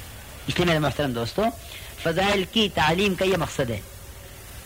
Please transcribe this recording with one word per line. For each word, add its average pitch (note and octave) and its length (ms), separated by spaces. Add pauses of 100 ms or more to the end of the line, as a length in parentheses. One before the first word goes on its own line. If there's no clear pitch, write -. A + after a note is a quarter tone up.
(460)
اس - 100
لیے F3 100
میرے E3 120
محترم C#3+ 340
دوستو، A#2 300 (600)
فضائل F#3+ 500
کی G#3+ 220
تعلیم F3 400
کا F#3+ 100
یہ F#3+ 120
مقصد C#3 340
ہے G#2 100 (840)